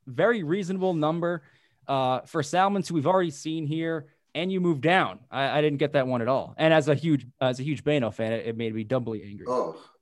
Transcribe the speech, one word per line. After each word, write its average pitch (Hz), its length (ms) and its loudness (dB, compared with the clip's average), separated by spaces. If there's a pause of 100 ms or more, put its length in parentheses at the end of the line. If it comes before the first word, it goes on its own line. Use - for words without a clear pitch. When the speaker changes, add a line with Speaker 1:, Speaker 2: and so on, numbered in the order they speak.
Speaker 1:
very 180 360 2
reasonable 185 520 0
number, 165 480 0 (460)
uh, 131 340 2
for 160 200 -4
Salmons, 190 460 2
who 170 60 -6
we've 143 120 0
already 180 240 4
seen 160 360 -6
here, 160 420 -4 (260)
and 180 180 -2
you 185 80 0
move 170 220 2
down." 156 380 2 (100)
I, 135 280 0
I - 40 2
didn't 151 160 2
get 143 160 0
that 135 120 2
one 127 140 0
at 113 80 0
all. 123 300 -2
And 160 160 6
as 151 140 4
a 151 60 6
huge, 139 320 0 (140)
as 131 200 0
a - 20 -6
huge 147 200 -4
Beno 139 300 0
fan, 113 200 -2
it, 113 140 -4
it 117 120 -4
made 113 160 -4
me 110 100 -4
doubly 113 380 -2
angry. 101 260 -14
Speaker 2:
Oh, - 320 -2 (220)